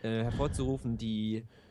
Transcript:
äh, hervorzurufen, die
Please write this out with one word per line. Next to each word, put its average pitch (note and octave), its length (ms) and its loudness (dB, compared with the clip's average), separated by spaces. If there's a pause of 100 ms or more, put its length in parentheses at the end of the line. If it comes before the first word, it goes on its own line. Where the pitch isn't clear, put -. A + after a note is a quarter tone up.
äh, A2+ 200 0
hervorzurufen, B2+ 760 0
die A2 480 0 (260)